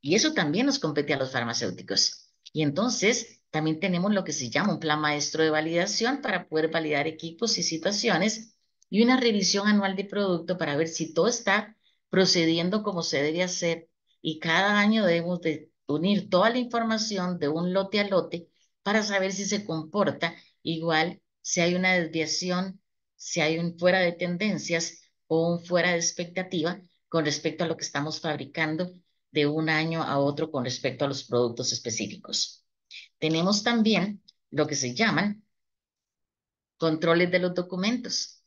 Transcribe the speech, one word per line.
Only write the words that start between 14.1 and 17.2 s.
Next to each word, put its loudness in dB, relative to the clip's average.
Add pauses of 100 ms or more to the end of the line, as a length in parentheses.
Y -6
cada 2
año 4
debemos 2
de -4 (160)
unir 0
toda 6
la 0
información -2